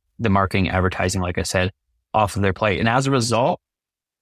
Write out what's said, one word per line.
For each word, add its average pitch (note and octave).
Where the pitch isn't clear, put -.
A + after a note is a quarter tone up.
the A#2
marketing, G2
advertising, F#2
like F2
I F#2+
said, F#2+
off G#2+
of G2
their G2
plate. G2
And A2+
as C3
a C3+
result, B2+